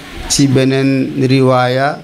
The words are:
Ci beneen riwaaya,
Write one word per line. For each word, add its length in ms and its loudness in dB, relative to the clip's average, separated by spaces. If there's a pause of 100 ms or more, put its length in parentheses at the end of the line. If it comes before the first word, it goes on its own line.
(300)
Ci 180 2
beneen 640 0 (160)
riwaaya, 760 2